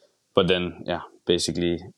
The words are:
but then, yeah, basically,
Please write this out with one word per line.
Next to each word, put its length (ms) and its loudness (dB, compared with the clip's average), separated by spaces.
but 120 4
then, 380 0
yeah, 160 -4
basically, 540 0